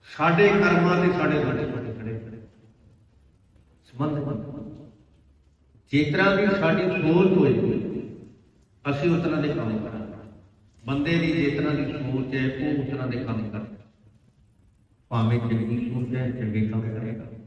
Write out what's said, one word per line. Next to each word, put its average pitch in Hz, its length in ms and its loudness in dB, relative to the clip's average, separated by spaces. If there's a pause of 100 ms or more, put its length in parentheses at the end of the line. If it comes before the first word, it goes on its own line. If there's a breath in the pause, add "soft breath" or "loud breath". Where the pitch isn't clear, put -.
(160)
ਸਾਡੇ 170 320 6
ਕਰਮਾਂ 175 580 4
ਤੇ - 60 4
ਸਾਡੇ 151 220 2
ਦੁੱਖ 123 520 -2
ਸੁੱਖ 107 120 -10
ਖੜੇ 110 140 -8
ਨੇ। - 260 -12 (1500)
ਸੰਬੰਧ 139 580 -4 (1500)
ਜਿਸ 147 200 2
ਤਰ੍ਹਾਂ 196 240 4
ਦੀ 208 100 2 (140)
ਸਾਡੀ 185 220 2
ਸੋਚ 180 560 4
ਹੋਏਗੀ, - 600 2 (920)
ਅਸੀਂ 151 200 0
ਉਸ 165 120 2
ਤਰ੍ਹਾਂ 156 200 0
ਦੇ 147 60 0
ਕੰਮ 110 300 -2
ਕਰਾਂਗੇ। - 340 -8 (760)
ਬੰਦੇ 147 320 0
ਦੀ 165 80 2
ਜਿਸ 156 280 2
ਤਰ੍ਹਾਂ 147 200 0
ਦੀ 135 180 -2
ਸੋਚ 127 420 -4
ਹੈ, 135 320 -2
ਉਹ 147 160 -2
ਉਸ 131 80 -6
ਤਰ੍ਹਾਂ 127 160 -6
ਦੇ 120 100 -4
ਕੰਮ 110 340 -6
ਕਰਦਾ। 107 260 -10 (1300)
ਭਾਵੇਂ 117 320 2
ਚੰਗੀ 113 500 -2
ਸੋਚ 123 240 -4
ਹੈ, 123 160 -2
ਚੰਗੇ 107 380 -2
ਕੰਮ 110 120 0
ਕਰੇਗਾ। 110 440 -6 (220)